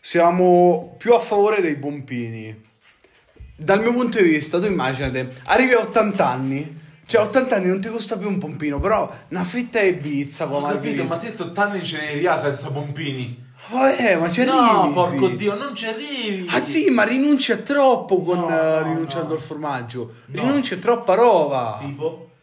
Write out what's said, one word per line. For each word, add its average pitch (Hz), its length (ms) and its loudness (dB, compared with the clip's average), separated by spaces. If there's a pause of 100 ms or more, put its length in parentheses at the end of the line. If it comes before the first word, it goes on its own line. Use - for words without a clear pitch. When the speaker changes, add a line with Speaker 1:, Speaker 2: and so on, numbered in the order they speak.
Speaker 1:
siamo 175 920 4
più 226 160 2
a 226 60 4
favore 214 400 2
dei 160 160 0
pompini. 120 840 -10 (920)
Dal 185 260 2
mio 233 120 0
punto 240 260 0
di 196 60 6
vista, 156 340 2
tu 180 80 0
immaginate, 131 680 -4 (120)
arrivi 247 300 4
a 226 40 6
ottanta 208 480 0
anni, 135 500 -4 (300)
cioè, 220 140 2
a 214 40 2
ottanta 254 300 0
anni 185 140 0
non 190 120 0
ti 202 80 -8
costa 220 300 -6
più 190 80 -6
un 190 120 -2
pompino, 147 420 -6
però 196 280 0 (200)
una 180 160 -4
fetta 233 360 -4
di 190 140 4
pizza 143 540 -4
con 139 80 -4
Speaker 2:
Ho 143 100 -2
Speaker 1:
la 147 60 -2
Speaker 2:
capito, - 320 -2
Speaker 1:
margherita. 165 100 -2
Speaker 2:
ma - 20 -6 (200)
te 180 140 -8
ottanta 202 260 0
anni 170 80 -6
ce 156 160 -6
ne 151 80 -6
arrivi 151 280 -2
senza 143 360 -4
pompini. 135 760 -8 (180)
Speaker 1:
Vabbè, 247 480 2
ma 165 120 0
ci 175 160 2
Speaker 2:
No, 262 140 2
Speaker 1:
arrivi, 214 360 6
Speaker 2:
porco 143 340 2
Speaker 1:
sì. - 80 -2
Speaker 2:
Dio, 202 180 -2
non 269 220 -8
ci 226 100 -8
arrivi. 220 640 -6
Speaker 1:
Ah, 170 100 0
sì, 285 300 0
ma 233 140 4
rinuncia 262 540 2
troppo 262 640 2
con, 175 180 0
Speaker 2:
No, 165 80 -2
Speaker 1:
eh, 160 320 2
Speaker 2:
no, - 20 -2
Speaker 1:
rinunciando 160 460 -4
Speaker 2:
no. 160 60 -2
Speaker 1:
al 151 60 -4
formaggio. 127 720 -8 (120)
Speaker 2:
No. 160 160 -8
Speaker 1:
Rinuncia 269 340 0
troppa 226 380 2
roba. 143 680 2
Speaker 2:
Tipo? 147 460 -8 (160)